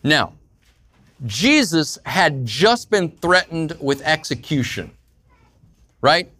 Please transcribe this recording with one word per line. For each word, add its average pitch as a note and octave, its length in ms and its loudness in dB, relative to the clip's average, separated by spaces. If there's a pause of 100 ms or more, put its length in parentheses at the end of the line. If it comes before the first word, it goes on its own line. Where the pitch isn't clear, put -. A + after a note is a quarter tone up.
Now, C#3+ 320 0 (880)
Jesus E3 800 0
had D3 400 0
just F3 460 0
been F#3 200 0
threatened E3 680 -2
with C#3 220 -2
execution, C#3+ 880 -4 (1120)
right? D#3+ 380 2